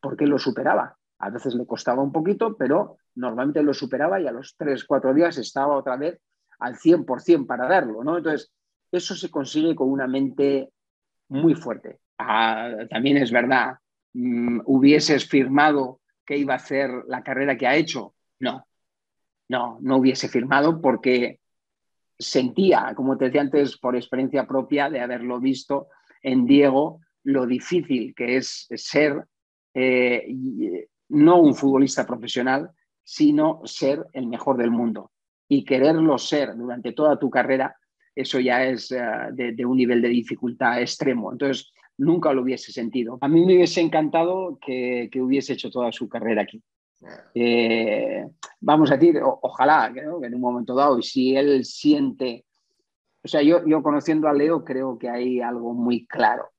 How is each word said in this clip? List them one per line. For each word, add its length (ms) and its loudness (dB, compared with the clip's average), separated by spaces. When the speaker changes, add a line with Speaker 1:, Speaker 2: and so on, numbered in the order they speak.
Speaker 1:
porque 220 -2
lo 140 2
superaba. 580 -2
A 100 -8
veces 240 -8
le 140 -4
costaba 340 -4
un 100 -2
poquito, 460 -2
pero 400 -2
normalmente 480 -4
lo 100 2
superaba 480 -2
y 60 -4
a 60 -4
los 260 -14
tres, 260 -4
cuatro 300 0
días 240 2
estaba 400 -2
otra 180 -4
vez 240 -8
al 180 -10
cien 300 2
por 160 -6
cien 240 2
para 220 -4
darlo, 360 0
¿no? 140 -2
Entonces, 340 -6
eso 220 -4
se 160 -10
consigue 460 -2
con 160 0
una 160 -4
mente 640 -2
muy 240 2
fuerte. 460 -8
Ah, 540 -2
también 280 0
es 140 2
verdad, 440 2
mm, 520 -2
¿hubieses 600 4
firmado 720 2
que 100 -6
iba 180 -2
a 40 -2
hacer 320 -4
la 140 -8
carrera 340 -2
que 120 -2
ha 80 2
hecho? 400 -4
No, 260 -6
no, 320 -4
no 160 2
hubiese 320 2
firmado 520 0
porque 600 0
sentía, 800 0
como 240 -2
te 60 0
decía 160 0
antes, 360 0
por 180 -4
experiencia 520 -4
propia 420 -2
de 120 -6
haberlo 380 -6
visto 500 -4
en 240 2
Diego, 540 4
lo 240 0
difícil 680 -2
que 220 -2
es 380 -8
ser, 520 0
eh, 540 2
y, 400 -6
eh, 220 -8
no 320 8
un 160 8
futbolista 500 2
profesional, 680 -4
sino 640 2
ser 480 -2
el 160 -8
mejor 300 -4
del 120 0
mundo. 420 -4
Y 160 2
quererlo 540 4
ser 400 -2
durante 340 -8
toda 260 2
tu 120 -2
carrera, 480 0
eso 280 -4
ya 240 0
es, 260 -6
eh, 100 -6
de, 220 -8
de 120 -6
un 120 0
nivel 240 4
de 80 2
dificultad 720 -2
extremo. 500 -4
Entonces, 400 -4
nunca 360 2
lo 80 0
hubiese 320 -6
sentido. 480 -6
A 80 0
mí 160 6
me 100 8
hubiese 240 4
encantado 800 0
que, 500 -4
que 120 -4
hubiese 320 0
hecho 160 -8
toda 240 -4
su 160 -10
carrera 320 -2
aquí. 200 -6
Speaker 2:
Yeah. 340 -20
Speaker 1:
Eh, 960 0
vamos 320 4
a 60 4
decir, 260 6
o-, 180 0
ojalá, 480 2
¿no? 300 -10
Que 80 -8
en 80 -8
un 60 -6
momento 340 -4
dado, 240 4
y 40 -4
si 300 0
él 300 2
siente, 800 -2
o 60 -14
sea, 120 0
yo, 240 6
yo 160 2
conociendo 460 0
a 60 2
Leo 320 2
creo 320 -6
que 100 -10
hay 320 -4
algo 340 -6
muy 340 -2
claro. 500 0